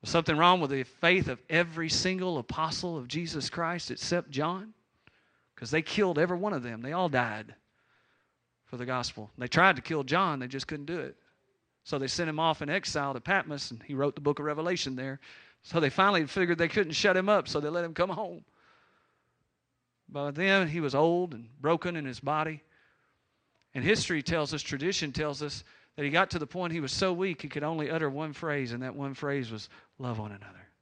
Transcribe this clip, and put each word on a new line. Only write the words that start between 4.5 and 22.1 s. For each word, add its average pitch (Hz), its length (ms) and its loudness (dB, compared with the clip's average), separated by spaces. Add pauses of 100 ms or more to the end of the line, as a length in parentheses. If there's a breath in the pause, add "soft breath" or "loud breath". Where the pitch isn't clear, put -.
'Cause 113 160 -10
they 156 120 4
killed 180 360 2
every 180 180 4
one 202 160 -2
of 127 120 -4
them. 117 160 -8
They 131 120 -8
all 180 160 0
died 113 460 0 (1080)
for - 120 -12
the 123 100 -8
gospel. 123 520 -6
They 123 80 -6
tried 175 300 6
to 147 60 -10
kill 156 200 -2
John. 151 380 0
They 127 80 -6
just 135 180 -8
couldn't 147 200 -8
do 170 120 -6
it. 135 180 -10 (680)
So 147 140 -2
they 135 100 0
sent 165 200 0
him 156 120 -2
off 160 220 2
in 143 80 -4
exile 151 420 -2
to 123 80 -6
Patmos, 156 500 -2
and 113 120 -12
he 143 120 -8
wrote 139 220 0
the 147 60 -10
book 147 180 2
of 147 60 -2
Revelation 151 500 -2
there. 135 240 -8 (420 loud breath)
So - 160 -2
they 147 120 6
finally 190 360 6
figured 170 320 2
they 165 100 2
couldn't 160 260 0
shut 190 220 4
him 190 120 2
up, 202 180 6
so 147 140 0
they 147 80 -2
let 170 160 0
him 165 100 -6
come 185 160 2
home. 175 340 -6 (1600 soft breath)
By 143 240 -4
then, 190 360 4
he 165 120 -2
was 139 160 0
old 170 380 4
and 113 140 -14 (120)
broken 165 360 0
in 147 100 -6
his 123 120 -8